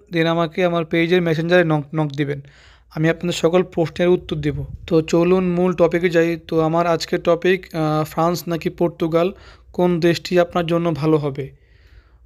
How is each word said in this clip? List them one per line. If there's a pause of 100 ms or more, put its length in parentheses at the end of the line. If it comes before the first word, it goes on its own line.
(120)
then
আমাকে
আমার
পেজের
মেসেঞ্জারে
নক, (120)
নক
দিবেন, (540)
আমি
আপনাদের
সকল
প্রশ্নের
উত্তর
দেব। (220)
তো
চলুন
মূল
টপিকে
যাই। (100)
তো
আমার
আজকের
টপিক,
আহ,
ফ্রান্স
নাকি
পর্তুগাল, (400)
কোন
দেশটি
আপনার
জন্য
ভালো
হবে। (760)